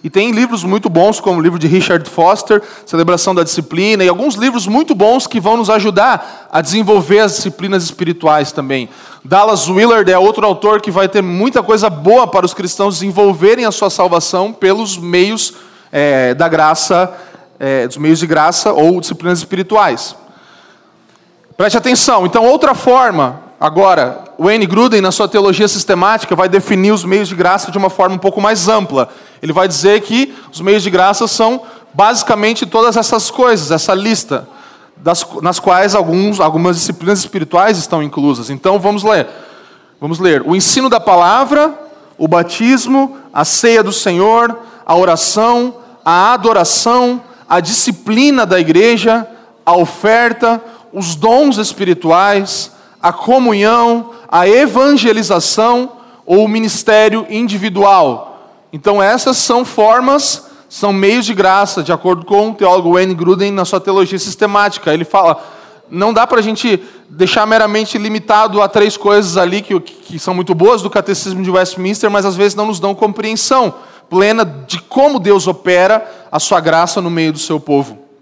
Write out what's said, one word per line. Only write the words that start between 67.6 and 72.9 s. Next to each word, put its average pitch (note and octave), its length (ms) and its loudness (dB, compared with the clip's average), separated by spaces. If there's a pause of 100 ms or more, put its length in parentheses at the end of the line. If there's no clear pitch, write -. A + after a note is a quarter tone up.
limitado G#3 640 0
a G3 60 2
três G#3 280 0
coisas G3+ 420 0
ali F#3 260 -2
que, F#3+ 160 -2
que - 400 -14
são F#3 160 -6
muito F3+ 180 -2
boas G3 300 2
do G3+ 60 -6
Catecismo F#3+ 520 -4
de F#3 80 -4
Westminster, F#3 640 -2
mas G3+ 160 0
às F#3 80 -4
vezes G3+ 180 0
não G#3 140 -4
nos G3 120 -6
dão G3 140 -4